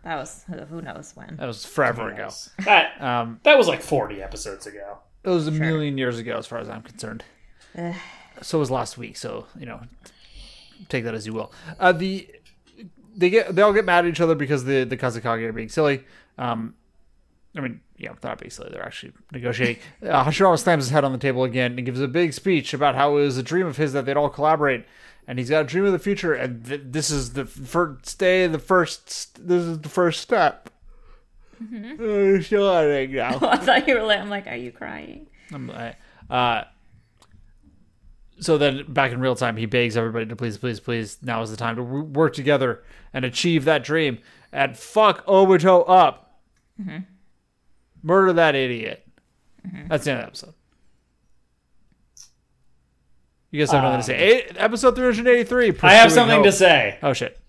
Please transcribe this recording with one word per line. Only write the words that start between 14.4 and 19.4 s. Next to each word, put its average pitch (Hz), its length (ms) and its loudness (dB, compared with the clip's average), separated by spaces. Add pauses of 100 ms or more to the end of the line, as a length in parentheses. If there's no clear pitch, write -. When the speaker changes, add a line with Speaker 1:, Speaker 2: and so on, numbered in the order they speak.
Speaker 2:
the, 135 180 0
the 123 140 -4
Kazekage 117 480 -4
are 113 80 -6
being 110 160 -10
silly. 143 340 0 (340)
Um, 117 380 -6 (840)
I 156 40 -8
mean, 123 200 -8 (160)
you - 120 -16
know, - 120 -18
they're 117 120 -10
not - 80 -12
being - 100 -16
silly. - 220 -18
They're - 120 -12
actually - 280 -16 (200)
negotiating. 120 440 -4 (140)